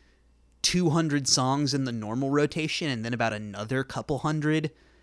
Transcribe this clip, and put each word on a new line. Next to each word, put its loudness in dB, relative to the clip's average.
two 2
hundred 2
songs 2
in 0
the -4
normal -2
rotation 0
and -2
then -2
about 0
another -4
couple -4
hundred 0